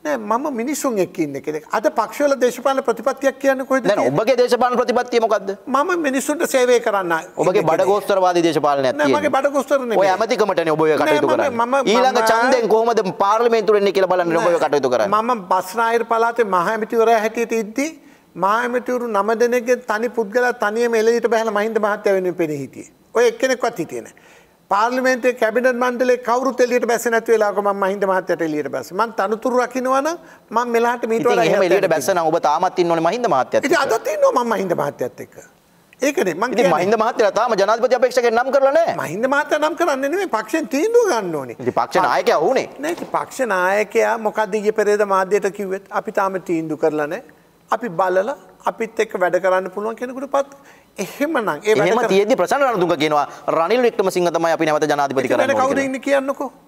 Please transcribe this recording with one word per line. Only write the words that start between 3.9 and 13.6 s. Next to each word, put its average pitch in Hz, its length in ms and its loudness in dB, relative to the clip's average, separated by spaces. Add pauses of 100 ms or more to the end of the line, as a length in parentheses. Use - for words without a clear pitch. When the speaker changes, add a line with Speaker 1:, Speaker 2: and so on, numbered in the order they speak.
Speaker 2:
නෑ, - 100 0
Speaker 1:
තියෙන්නේ? 143 160 2
Speaker 2:
ඔබගේ 240 160 2
දේශපාලන 247 420 2
ප්‍රතිපත්තිය 233 420 0
මොකද්ද? 208 280 0 (180)
Speaker 1:
මම 285 240 0 (100)
මිනිසුන්ට 294 480 -2
සේවය 247 300 4
කරන්න 196 340 0
Speaker 2:
ඔබගේ 165 480 0
Speaker 1:
ඉන්න 160 60 0
කෙනෙක්. - 20 2
Speaker 2:
බඩගෝස්තරවාදී 185 720 2
දේශපාලනයක් 143 520 2
Speaker 1:
නෑ, - 20 -6
Speaker 2:
තියෙන්නේ. 294 220 2
Speaker 1:
මගේ 294 160 0
බඩගෝස්තර 277 440 0
නෙමෙයි. 233 200 0
Speaker 2:
ඔය 196 80 4
ඇමතිකමටනේ 190 680 0
ඔබ 156 80 0
ඔය 156 160 4
කටයුතු 294 300 2
Speaker 1:
නෑ, 269 220 2
මම, 247 40 -4
Speaker 2:
කරන්නේ. 233 120 0
Speaker 1:
මම, 254 100 0 (100)
Speaker 2:
ඊළඟ 247 320 2
Speaker 1:
මම 220 140 2
Speaker 2:
ඡන්දයෙන් 233 380 2
කොහොමද 220 340 2 (180)
පාර්ලිමේන්තුවට 214 600 2